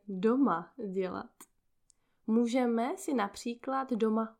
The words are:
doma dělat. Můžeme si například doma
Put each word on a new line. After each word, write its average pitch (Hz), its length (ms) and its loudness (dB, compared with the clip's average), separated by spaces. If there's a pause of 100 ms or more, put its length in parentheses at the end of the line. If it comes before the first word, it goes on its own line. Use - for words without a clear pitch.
doma 202 680 2 (180)
dělat. 185 400 -4 (960)
Můžeme 240 720 2
si - 160 -4
například 247 760 -4
doma 220 480 0